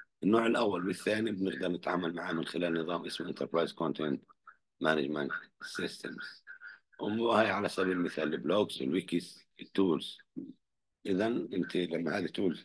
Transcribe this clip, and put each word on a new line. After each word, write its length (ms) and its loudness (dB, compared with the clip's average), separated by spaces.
النوع 240 6
الأول 400 2
والثاني 460 0
بنقدر 360 -2
نتعامل 460 -2
معاه 180 -6
من 140 -2
خلال 280 0
نظام 320 -2
اسمه 260 -6
enterprise 380 0
content 480 -2
management 460 2
systems. 640 -8
وهاي 500 4
على 180 0
سبيل 240 0
المثال 420 0
البلوجز، 480 2
الويكيز، 640 -2
التولز. 580 0
إذن 460 0
أنت 240 0
لما 420 0
هذه 80 0
تولز 380 0